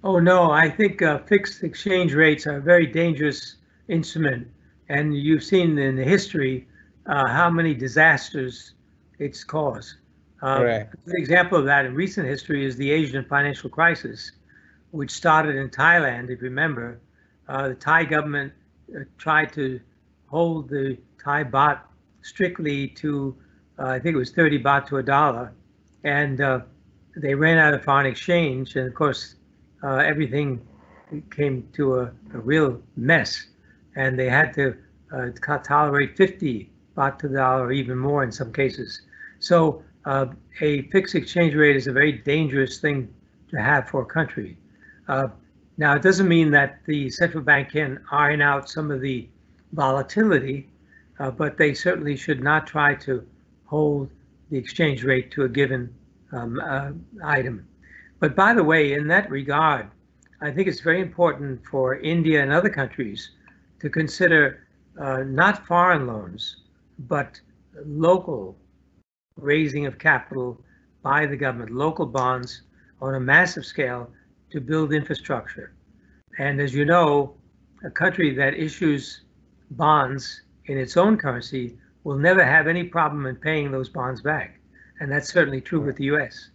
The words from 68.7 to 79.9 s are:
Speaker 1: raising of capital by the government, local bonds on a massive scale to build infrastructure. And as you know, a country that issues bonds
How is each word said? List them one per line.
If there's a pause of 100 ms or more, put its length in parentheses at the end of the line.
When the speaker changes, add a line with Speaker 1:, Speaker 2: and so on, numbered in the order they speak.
Speaker 1:
raising
of
capital (420)
by
the
government,
local
bonds (400)
on
a
massive
scale (400)
to
build
infrastructure. (640)
And
as
you
know, (480)
a
country
that
issues (480)
bonds (240)